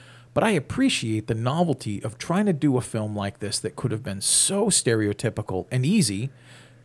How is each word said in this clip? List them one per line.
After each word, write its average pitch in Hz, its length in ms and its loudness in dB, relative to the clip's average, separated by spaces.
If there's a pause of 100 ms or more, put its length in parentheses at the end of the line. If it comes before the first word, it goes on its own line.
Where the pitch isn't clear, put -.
(360)
but 147 80 2
I 220 80 4
appreciate 135 760 0
the 117 60 0
novelty 127 680 -2
of 120 140 -8
trying 185 280 0
to 196 80 4
do 139 240 2
a 117 40 0
film 107 340 -4
like 101 240 -4
this 98 200 -4
that - 180 -6
could - 140 -2
have 107 120 -4
been 98 180 -6
so - 460 2
stereotypical 107 1040 0
and 127 140 0
easy, 135 440 2 (560)